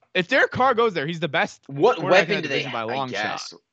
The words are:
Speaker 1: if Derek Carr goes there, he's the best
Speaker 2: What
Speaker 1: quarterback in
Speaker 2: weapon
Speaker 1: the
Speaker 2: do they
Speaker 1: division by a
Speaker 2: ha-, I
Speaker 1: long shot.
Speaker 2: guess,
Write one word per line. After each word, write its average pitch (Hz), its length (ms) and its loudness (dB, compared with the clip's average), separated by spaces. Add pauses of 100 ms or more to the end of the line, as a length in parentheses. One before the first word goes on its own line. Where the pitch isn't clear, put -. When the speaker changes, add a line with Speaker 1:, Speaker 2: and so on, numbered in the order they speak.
(140)
Speaker 1:
if 180 140 0
Derek 302 220 4
Carr 254 240 2
goes 220 200 0
there, 143 120 -4
he's 170 140 -6
the 165 80 -4
best 170 400 -2
Speaker 2:
What 151 280 2
Speaker 1:
quarterback 185 320 4
in - 60 0
Speaker 2:
weapon - 20 -2
Speaker 1:
the - 60 -4
Speaker 2:
do 147 60 -6
they 139 60 -4
Speaker 1:
division 123 180 -4
by 117 100 -4
a 110 40 -4
Speaker 2:
ha-, 113 60 -4
I 131 40 -4
Speaker 1:
long 135 140 -4
shot. 101 120 -4
Speaker 2:
guess, 101 320 -6 (180)